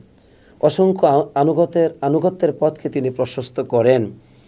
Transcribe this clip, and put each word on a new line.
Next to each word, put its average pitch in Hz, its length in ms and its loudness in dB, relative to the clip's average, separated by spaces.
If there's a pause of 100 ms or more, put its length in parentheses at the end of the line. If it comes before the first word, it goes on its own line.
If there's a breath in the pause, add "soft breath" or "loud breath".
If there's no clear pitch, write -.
(600 soft breath)
অসংখ্য 185 460 2
আ-, 147 280 2
আনুগত্যের, 165 560 0 (100)
আনুগত্যের 156 580 0
পথকে 151 300 -2
তিনি 127 220 -4
প্রশস্ত 127 500 -6
করেন, 120 460 2 (420 soft breath)